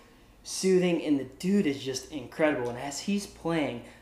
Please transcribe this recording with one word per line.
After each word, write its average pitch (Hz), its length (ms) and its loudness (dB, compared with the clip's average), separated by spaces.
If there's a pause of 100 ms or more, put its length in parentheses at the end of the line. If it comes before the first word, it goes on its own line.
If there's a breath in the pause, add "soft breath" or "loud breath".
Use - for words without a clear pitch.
(420 loud breath)
soothing, 180 640 2
and 143 160 2
the 127 40 -6 (140)
dude 190 300 2
is 127 120 -2
just 127 300 -6
incredible. 135 600 0
And 120 100 -6
as 143 180 -8
he's 202 260 -2
playing, 143 600 -4 (180 loud breath)